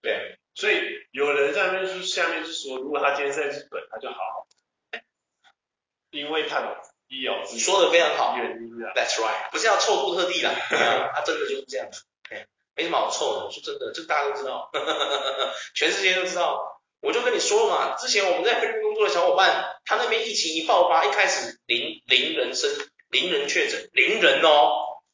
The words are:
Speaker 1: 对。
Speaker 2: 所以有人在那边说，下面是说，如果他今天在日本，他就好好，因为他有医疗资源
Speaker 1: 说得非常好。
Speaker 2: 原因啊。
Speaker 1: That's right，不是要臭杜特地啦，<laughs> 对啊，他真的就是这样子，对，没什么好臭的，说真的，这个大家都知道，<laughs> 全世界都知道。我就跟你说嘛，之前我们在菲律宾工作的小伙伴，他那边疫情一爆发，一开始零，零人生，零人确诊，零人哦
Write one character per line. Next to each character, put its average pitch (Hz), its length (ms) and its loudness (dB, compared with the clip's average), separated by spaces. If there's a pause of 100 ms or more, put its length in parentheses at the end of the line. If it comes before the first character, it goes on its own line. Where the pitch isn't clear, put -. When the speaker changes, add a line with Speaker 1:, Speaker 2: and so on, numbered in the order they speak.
Speaker 1:
对。 - 360 -4 (160)
Speaker 2:
所 208 160 -2
以 - 420 -2
有 143 200 0
人 143 220 2
在 190 140 0
那 190 120 -2
边 185 80 -2
说， 185 140 -8
下 175 260 -2
面 160 160 -4
是 - 80 -10
说， 131 260 -8
如 139 120 -8
果 143 100 -2
他 143 160 2
今 143 80 -4
天 139 100 -2
在 151 100 -2
日 143 280 -6
本， - 180 -8
他 113 100 -12
就 - 100 -10
好 - 80 -12
好， - 300 -8 (1600)
因 147 200 -10
为 156 160 0
他 151 140 -4
有 - 160 -6 (320)
医 131 140 -12
疗 101 240 -2
资 117 100 -12
源 117 80 -6
Speaker 1:
说 190 180 4
得 165 80 6
非 170 100 6
常 151 180 4
好。 117 180 0
Speaker 2:
原 123 120 -4 (100)
因 117 260 -12
啊。 110 100 -10
Speaker 1:
That's 117 280 0
right， - 280 -2
不 - 80 -6
是 220 80 -2
要 202 120 4
臭 196 240 2
杜 185 140 -2
特 180 140 0
地 175 120 -2
啦， 120 180 0
<laughs> - 100 -6
对 151 80 0
啊， - 380 2
他 151 60 -2
真 156 180 -2
的 107 80 -2
就 135 80 -2
是 135 140 -8
这 131 80 -8
样 120 120 -8
子， - 140 -18 (240)
对， 107 180 -14 (300)
没 165 80 -4
什 170 60 -2
么 147 80 0
好 - 120 0
臭 - 360 -2
的， - 60 -10
说 - 120 -14
真 143 160 -8
的， 120 140 -8
这 - 80 -8
个 - 80 -14
大 151 140 2
家 143 60 0
都 139 60 -4
知 139 80 -6
道， 127 260 -8 (500)
<laughs> - 540 -4
全 160 160 2
世 190 120 0
界 185 140 4
都 180 100 0
知 175 100 -4
道。 156 460 -2 (180)
我 - 140 -2
就 240 80 2
跟 240 120 2
你 180 60 0
说 208 300 4
嘛， 139 260 0
之 247 140 -6
前 196 200 4
我 180 60 4
们 170 80 0
在 226 160 4
菲 214 80 0
律 226 60 -4
宾 214 80 -2
工 214 140 0
作 208 120 4
的 - 60 2
小 175 120 4
伙 185 120 6
伴， - 480 2
他 214 100 0
那 233 140 0
边 220 180 0
疫 - 60 -6
情 160 200 -2
一 160 140 -4
爆 156 220 6
发， 165 160 4
一 143 60 2
开 196 160 4
始 - 380 -4
零， 135 420 -4
零 - 280 2
人 120 180 -2
生， 143 160 -2 (400)
零 135 220 0
人 143 160 0
确 160 220 0
诊， - 240 -6
零 160 260 2
人 - 220 6
哦 147 580 4 (140)